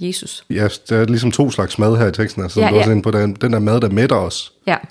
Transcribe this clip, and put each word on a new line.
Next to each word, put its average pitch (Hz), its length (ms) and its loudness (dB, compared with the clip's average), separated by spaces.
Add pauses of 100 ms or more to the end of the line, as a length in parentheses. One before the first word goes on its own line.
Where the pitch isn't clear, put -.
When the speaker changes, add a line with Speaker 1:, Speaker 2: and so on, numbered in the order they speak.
Speaker 1:
Jesus. - 500 -10
Speaker 2:
Ja, 104 180 0 (200)
der 113 80 0
er 110 80 4
ligesom 117 280 0
to 139 180 2
slags - 280 -4
mad 110 180 2
her 117 100 2
i 92 60 0
teksten, 101 300 -4
altså, 92 120 -8
som 107 80 2
Speaker 1:
Ja, 104 80 4
Speaker 2:
du 104 60 0
også 104 80 4
Speaker 1:
ja. 110 60 2
Speaker 2:
er 110 40 4
inde 104 80 2
på. 110 80 0
Der 104 80 0
er 104 80 2
den 107 260 -2
der 113 60 0
mad, 107 220 2
der 113 80 0
mætter 117 280 2
os, - 360 -6 (140)
Speaker 1:
Ja. 175 100 0 (140)